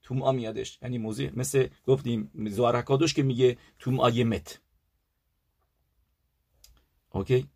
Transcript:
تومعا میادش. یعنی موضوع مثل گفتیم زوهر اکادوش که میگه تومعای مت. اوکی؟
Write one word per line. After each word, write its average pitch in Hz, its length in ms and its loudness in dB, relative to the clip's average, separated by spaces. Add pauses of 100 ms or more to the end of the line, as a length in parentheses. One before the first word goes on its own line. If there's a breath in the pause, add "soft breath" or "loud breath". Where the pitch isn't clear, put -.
تومعا 135 300 -2
میادش. 110 500 -6
یعنی 123 160 -6
موضوع 113 360 -6
مثل 127 340 0 (180 soft breath)
گفتیم 120 440 0 (200)
زوهر 117 260 2
اکادوش 139 380 0
که 151 80 2
میگه 123 360 2 (200 soft breath)
تومعای 123 460 2
مت. 107 360 -4 (2500)
اوکی؟ 127 460 0